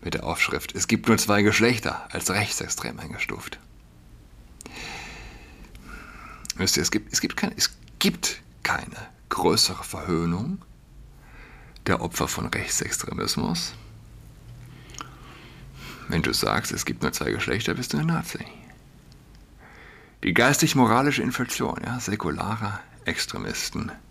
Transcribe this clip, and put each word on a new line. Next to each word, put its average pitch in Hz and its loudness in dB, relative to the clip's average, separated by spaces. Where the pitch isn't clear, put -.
mit 76 -4
der - -4
Aufschrift: - -2
„Es 98 0
gibt 110 4
nur 110 8
zwei 104 6
Geschlechter“, 107 4
als - -2
rechtsextrem 60 -2
eingestuft. - -8
Wisst - 4
ihr, 82 4
es - 2
gibt, - 0
es - 2
gibt - 0
keine, - 0
es - 2
gibt - 2
keine - -2
größere - 4
Verhöhnung 87 0
der - 4
Opfer - -2
von - -2
Rechtsextremismus. - -2
Wenn 82 2
du - 2
sagst, - 2
„Es - -4
gibt 58 -4
nur - 2
zwei - -2
Geschlechter“, - 0
bist 120 -4
du - 0
ein 151 2
Nazi. - -2
Die 85 2
geistig-moralische 135 6
Inflation, - -2
ja, 123 -4
säkularer 101 -2
Extremisten - -4